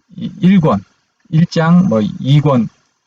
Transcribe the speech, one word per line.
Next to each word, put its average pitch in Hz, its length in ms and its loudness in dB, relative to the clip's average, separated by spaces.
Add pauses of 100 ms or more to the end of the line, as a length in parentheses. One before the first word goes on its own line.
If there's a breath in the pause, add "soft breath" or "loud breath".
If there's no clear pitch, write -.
(180)
이 - 140 -10 (100)
일 190 180 4
권, 107 240 0 (460)
일 165 160 2
장, 170 420 0
뭐 110 140 0
이 135 400 -2
권, 131 260 0 (400)